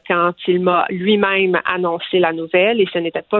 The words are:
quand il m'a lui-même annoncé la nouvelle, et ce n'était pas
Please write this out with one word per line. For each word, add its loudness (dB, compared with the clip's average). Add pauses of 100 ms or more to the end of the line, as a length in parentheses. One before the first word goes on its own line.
quand 0 (120)
il 2
m'a 2
lui-même 2
annoncé -2
la 2
nouvelle, 0
et 2
ce -4
n'était -4
pas -2